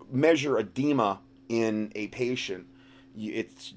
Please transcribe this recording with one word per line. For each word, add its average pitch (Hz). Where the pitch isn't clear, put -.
measure 143
edema 110
in 110
a 104
patient, 110
you, 107
it's -